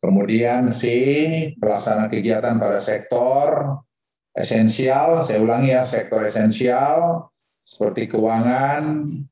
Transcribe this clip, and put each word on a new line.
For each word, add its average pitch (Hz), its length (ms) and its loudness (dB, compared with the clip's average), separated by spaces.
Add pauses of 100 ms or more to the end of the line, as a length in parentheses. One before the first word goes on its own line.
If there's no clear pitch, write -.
Kemudian 113 680 2
C, 113 140 -4 (720)
pelaksanaan 107 540 -2
kegiatan 113 480 0
pada 101 180 0
sektor 127 1000 -2 (560)
esensial, 131 880 2
saya - 160 0
ulangi 131 320 2
ya, 127 140 4
sektor 110 360 -2
esensial, 127 1080 0 (340)
seperti 107 480 -4
keuangan 131 920 0 (260)